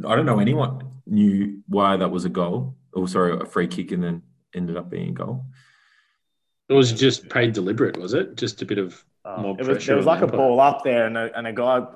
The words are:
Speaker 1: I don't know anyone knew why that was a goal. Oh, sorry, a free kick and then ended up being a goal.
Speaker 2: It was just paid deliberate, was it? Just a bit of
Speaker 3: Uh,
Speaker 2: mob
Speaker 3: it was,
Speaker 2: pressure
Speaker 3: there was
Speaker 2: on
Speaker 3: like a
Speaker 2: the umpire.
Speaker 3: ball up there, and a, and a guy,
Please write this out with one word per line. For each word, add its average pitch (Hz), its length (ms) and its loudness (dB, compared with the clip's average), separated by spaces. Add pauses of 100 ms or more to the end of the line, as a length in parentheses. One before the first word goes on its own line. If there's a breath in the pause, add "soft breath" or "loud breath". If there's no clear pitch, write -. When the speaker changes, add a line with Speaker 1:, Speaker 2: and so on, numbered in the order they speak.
Speaker 1:
I 110 100 2
don't 156 100 2
know 110 140 2
anyone - 520 0 (140)
knew 101 640 2
why 98 300 2
that 92 120 0
was 90 160 -4
a 90 40 0
goal. 92 460 -4 (200)
Oh, 92 100 -2
sorry, 90 340 0
a - 60 -8
free 87 220 -2
kick - 240 -6
and 87 120 -2
then 85 200 -4 (320)
ended 87 220 -6
up 85 120 -10
being 87 200 -6
a - 40 -6
goal. 131 320 -8 (1200 soft breath)
Speaker 2:
It 135 60 2
was 131 180 6
just 123 380 0
paid 117 240 0
deliberate, 104 440 0
was 92 160 -8
it? 190 220 -2
Just - 260 -8
a - 40 -8
bit 101 140 -4
of 90 240 -8 (200)
Speaker 3:
Uh, 95 180 -10
Speaker 2:
mob 98 180 -6
Speaker 3:
it 131 80 -4
was, 135 100 2
Speaker 2:
pressure - 100 -8
Speaker 3:
there 139 100 2
was 147 100 2
Speaker 2:
on 160 60 4
Speaker 3:
like 170 100 0
a - 40 2
Speaker 2:
the - 60 -2
umpire. 135 160 4
Speaker 3:
ball 123 120 2
up 143 220 4
there, 120 240 2
and 113 100 -4
a, 113 200 -6
and 117 100 -8
a 113 60 -8
guy, 123 320 0 (100)